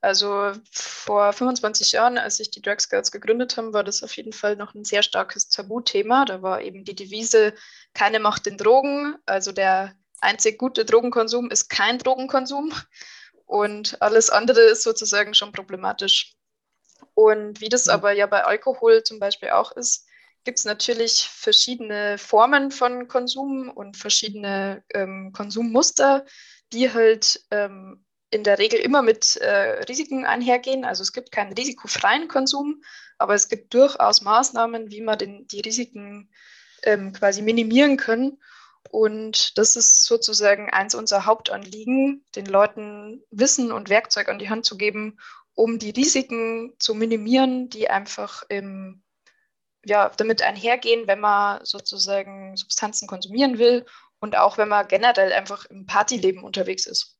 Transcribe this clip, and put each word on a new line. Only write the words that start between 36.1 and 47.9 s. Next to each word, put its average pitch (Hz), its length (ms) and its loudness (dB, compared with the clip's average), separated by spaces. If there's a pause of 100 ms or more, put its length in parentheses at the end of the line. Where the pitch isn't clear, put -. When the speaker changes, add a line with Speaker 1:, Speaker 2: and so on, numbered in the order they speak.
Speaker 1:
ähm, 202 280 2
quasi 196 300 0
minimieren 233 560 4
kann. 262 400 -2 (540)
Und 220 680 0
das 220 180 4
ist - 300 6
sozusagen 208 640 2
eins 202 260 -2
unserer 208 300 -2
Hauptanliegen, 220 960 -2 (120)
den 202 100 -10
Leuten 208 840 0
Wissen 240 400 0
und 208 180 -10
Werkzeug 208 400 2
an 202 100 -4
die 202 100 -10
Hand 220 140 -4
zu 214 140 -4
geben, 214 400 -4 (380)
um 226 240 0
die 214 100 -8
Risiken 233 880 -2
zu - 140 -2
minimieren, 240 760 0
die 220 200 -4
einfach 202 580 -6